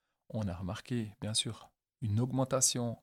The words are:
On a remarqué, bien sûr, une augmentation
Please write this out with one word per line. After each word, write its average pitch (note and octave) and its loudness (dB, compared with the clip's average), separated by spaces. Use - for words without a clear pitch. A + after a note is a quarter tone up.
On G#2+ -2
a F2 -2
remarqué, G#2 -4
bien G#2 -4
sûr, - -2
une A2 2
augmentation B2+ 2